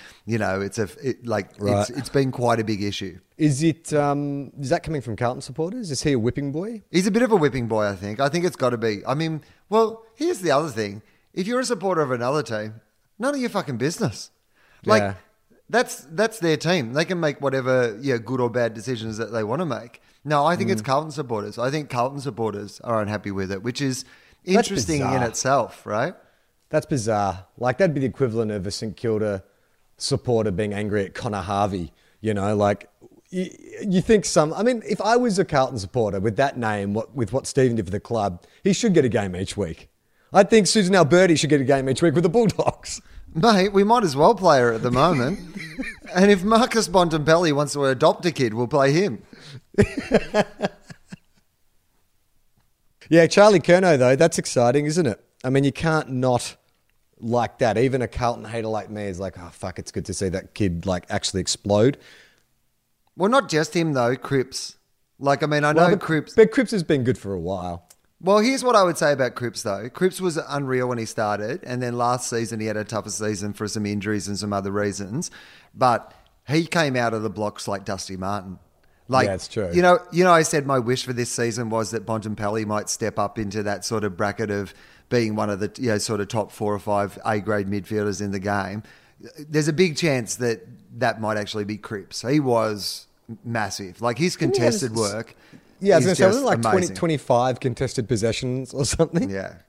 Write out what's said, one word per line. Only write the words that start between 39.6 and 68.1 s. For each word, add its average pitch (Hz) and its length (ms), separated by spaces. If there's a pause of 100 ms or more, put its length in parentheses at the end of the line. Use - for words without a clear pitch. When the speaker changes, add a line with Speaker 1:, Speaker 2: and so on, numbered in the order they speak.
Speaker 2:
I 196 80
think 202 240
Susan 196 280
Alberti 175 400
should 143 140
get 143 140
a - 20
game 135 240
each 131 140
week 170 120
with 170 100
the 190 60
Bulldogs. - 720 (340)
Speaker 1:
Mate, 196 380
we 196 120
might 233 200
as 139 120
well 175 180
play 170 260
her 120 140
at 110 80
the 123 80
moment. 143 540
Speaker 2:
<laughs> - 40 (640)
Speaker 1:
And 185 200
if 180 100
Marcus 220 460
Bontempelli 165 640
wants 139 220
to 143 100
adopt 151 420
a 165 60
kid, 120 200
we'll 120 140
play 139 240
him. 156 320 (600)
Speaker 2:
<laughs> - 880 (2500)
Yeah, 165 180
Charlie 202 340
Curnow, 175 380
though, 127 160
that's 160 240
exciting, 131 480
isn't 156 200
it? 110 140 (220)
I 127 80
mean, 139 140
you 135 80
can't 156 380
not 127 460 (640)
like 117 400
that. 110 180
Even 127 260
a 110 60
Carlton 117 360
hater 110 240
like 104 200
me 107 180
is 90 120
like, 95 180
"Oh, 87 160
fuck, 95 280
it's - 100
good 95 160
to 92 80
see 98 140
that 90 260
kid, 87 320
like, 90 240
actually 98 300
explode." 104 580 (1200)
Speaker 1:
Well, 185 120
not 247 200
just 156 260
him, 160 200
though, 127 220
Cripps. - 600 (420)
Like, 139 240
I 151 40
mean, 147 180
I 147 80
Speaker 2:
Well, 165 180
Speaker 1:
know 175 60
Speaker 2:
but - 80
Speaker 1:
Cripps 156 300
Speaker 2:
but 220 180
Cripps 247 180
has 185 140
been 139 180
good 117 160
for 101 160
a 87 60
while. 87 480 (340)